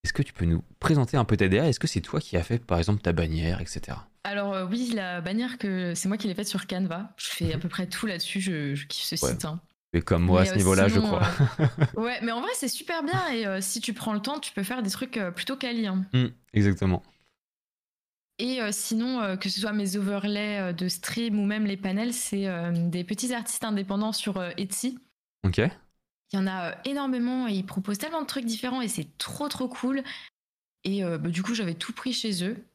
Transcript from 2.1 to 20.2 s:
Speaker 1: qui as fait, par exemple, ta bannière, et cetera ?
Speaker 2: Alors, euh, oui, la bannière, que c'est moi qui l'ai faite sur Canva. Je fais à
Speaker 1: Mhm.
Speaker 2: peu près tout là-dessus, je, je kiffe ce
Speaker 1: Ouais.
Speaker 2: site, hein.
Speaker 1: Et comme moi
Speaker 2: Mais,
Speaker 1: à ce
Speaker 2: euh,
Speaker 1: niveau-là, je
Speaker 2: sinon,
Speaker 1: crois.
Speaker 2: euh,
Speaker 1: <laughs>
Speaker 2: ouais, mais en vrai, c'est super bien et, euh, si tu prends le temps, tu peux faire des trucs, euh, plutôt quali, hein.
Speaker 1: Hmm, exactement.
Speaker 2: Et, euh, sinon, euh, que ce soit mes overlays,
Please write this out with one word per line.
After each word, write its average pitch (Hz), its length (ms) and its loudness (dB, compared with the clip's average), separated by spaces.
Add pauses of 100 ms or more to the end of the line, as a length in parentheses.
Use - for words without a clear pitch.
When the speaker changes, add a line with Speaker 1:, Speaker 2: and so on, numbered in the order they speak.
Speaker 1:
qui - 160 -4
as 85 60 4
fait, 117 220 0
par 87 140 2
exemple, 104 240 2
ta 87 100 2
bannière, 82 480 2
et 87 60 -6
cetera ? - 420 -8 (160)
Speaker 2:
Alors, 202 300 -2
euh, 190 120 -2
oui, 233 280 -2
la 180 260 -4
bannière, 226 380 -2
que 185 360 -2
c'est 180 140 -2
moi 202 80 2
qui 202 120 -2
l'ai 180 60 -2
faite 175 140 -4
sur - 180 -4
Canva. 185 500 -2
Je - 120 -8
fais 165 240 0
à 156 40 -2
Speaker 1:
Mhm. 156 60 -4
Speaker 2:
peu 175 60 -4
près 180 200 -4
tout - 180 -4
là-dessus, 190 340 -2
je, 151 340 0
je 143 120 -6
kiffe - 180 -6
ce 160 200 -2
Speaker 1:
Ouais. 127 80 2
Speaker 2:
site, - 120 -4
hein. 156 160 -6 (320)
Speaker 1:
Et 85 100 2
comme 85 200 2
moi 92 200 8
Speaker 2:
Mais, 95 60 6
Speaker 1:
à - 20 2
ce - 40 0
Speaker 2:
euh, 107 40 4
Speaker 1:
niveau-là, 95 300 6
je 101 60 4
Speaker 2:
sinon, - 120 6
Speaker 1:
crois. 87 160 4 (380)
Speaker 2:
euh, 156 80 6
Speaker 1:
<laughs> 156 340 2
Speaker 2:
ouais, 240 200 -2
mais 233 100 0
en 233 80 -2
vrai, 381 140 -2
c'est 262 140 -2
super - 340 -4
bien 349 260 0
et, 233 180 0
euh, 196 140 -2
si 196 200 -4
tu 233 120 -4
prends 214 200 -4
le 208 80 0
temps, 277 200 -4
tu - 120 -10
peux 202 120 -4
faire 247 180 -4
des 196 80 0
trucs, 254 260 -6
euh, 190 140 -2
plutôt 220 260 -6
quali, 240 300 -2
hein. 190 260 0
Speaker 1:
Hmm, 127 160 4 (240)
exactement. 98 500 4 (1400)
Speaker 2:
Et, 254 220 -2
euh, 208 120 -2
sinon, 233 480 0
euh, 190 160 0
que 196 120 -4
ce 190 120 -2
soit 208 120 0
mes 202 240 0
overlays, 208 640 0